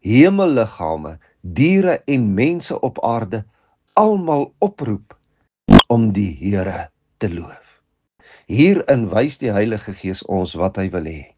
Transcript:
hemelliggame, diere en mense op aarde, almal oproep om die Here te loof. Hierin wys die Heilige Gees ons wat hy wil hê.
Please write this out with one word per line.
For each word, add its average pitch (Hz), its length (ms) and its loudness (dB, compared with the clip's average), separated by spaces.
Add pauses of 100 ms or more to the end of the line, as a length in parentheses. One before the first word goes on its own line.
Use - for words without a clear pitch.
hemelliggame, 113 1120 2 (220)
diere 160 580 0 (100)
en 131 140 0 (100)
mense 160 480 -2
op - 240 -6
aarde, 113 380 -4 (540)
almal 185 580 0
oproep 139 580 -6 (760)
om 117 260 2
die 98 200 -2
Here 92 540 -6 (340)
te 101 80 -4
loof. - 460 -14 (720)
Hierin 139 600 4
wys 131 280 -2
die 120 160 -4
Heilige 104 400 -4
Gees 92 320 -10
ons 90 320 -4
wat 95 240 -4
hy 95 80 -4
wil 82 160 -6
hê. 78 320 -14